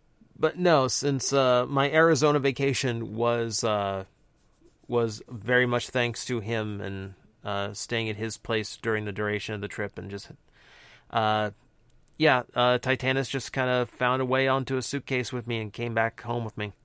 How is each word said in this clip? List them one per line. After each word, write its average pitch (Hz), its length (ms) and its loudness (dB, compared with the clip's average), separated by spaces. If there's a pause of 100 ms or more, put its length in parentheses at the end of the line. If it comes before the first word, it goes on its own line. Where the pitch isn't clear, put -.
(360)
But 156 220 0
no, 156 300 6
since, 135 440 0
uh, 127 360 4
my 139 240 2
Arizona 151 480 6
vacation 123 760 0
was, 117 480 0
uh, 101 420 0 (840)
was 117 400 0
very 123 380 2
much 120 240 0
thanks 120 340 -2
to 120 160 -2
him 107 400 -4
and, 98 340 -8 (300)
uh, 101 280 -4
staying 113 360 -4
at 107 80 -4
his 110 200 -6
place 110 400 -4
during 107 280 -2
the 104 80 -6
duration 104 420 -4
of 104 60 -6
the 101 80 -6
trip - 280 -8
and 98 140 -10
just, 101 220 -12 (800)
uh, 107 400 2 (680)
yeah, 139 240 4 (140)
uh, 123 220 4
Titanus 131 520 0
just - 220 -6
kinda 127 340 0
found 127 340 0
a 131 40 0
way 131 240 2
onto 135 280 0
a 127 60 -2
suitcase 131 500 -4
with 120 140 -6
me 117 140 -2
and 107 120 -8
came 117 220 -4
back 113 280 0
home 120 220 -4
with 107 140 -10
me. 104 140 -6 (120)